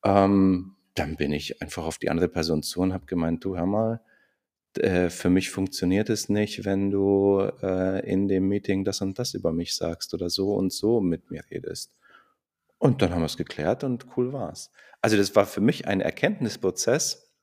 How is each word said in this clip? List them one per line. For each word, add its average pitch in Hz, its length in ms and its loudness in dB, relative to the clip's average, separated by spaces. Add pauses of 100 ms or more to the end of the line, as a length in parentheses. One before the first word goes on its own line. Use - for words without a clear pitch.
ähm, 98 720 4 (180)
dann 78 220 -4
bin 73 160 0
ich - 280 -6
einfach 82 240 -8
auf 80 140 -6
die - 100 -2
andere 85 200 2
Person 80 340 0
zu - 180 -6
und 95 120 0
hab 95 160 -8
gemeint, 85 360 -2
„Du, 95 120 -4
hör 87 100 -2
mal, 113 340 0 (760)
d-, - 60 -4
äh, 90 280 2
für - 200 -2
mich 95 200 2
funktioniert 95 580 0
es 107 200 -2
nicht, 104 360 -2
wenn 98 260 0
du, 98 500 4 (220)
äh, 92 460 0
in 98 200 2
dem 95 200 2
Meeting 98 360 0
das 98 160 -2
und 95 180 -4
das 123 160 -6
über 82 180 -2
mich 82 220 -4
sagst - 400 -6
oder 87 160 -4
so 98 240 0
und 95 180 0
so 113 280 2
mit 85 300 -2
mir 76 200 -10
redest.“ - 460 -10 (800)
Und - 240 2
dann 85 100 2
haben 85 100 0
wir's 80 140 -4
geklärt 87 480 -2
und 123 220 -4 (100)
cool 127 160 -2
war's. 120 380 -10 (320)
Also 110 140 4
das 101 200 2
war 104 100 6
für - 140 -6
mich 120 280 2
ein - 120 0
Erkenntnisprozess - 1300 -2 (100)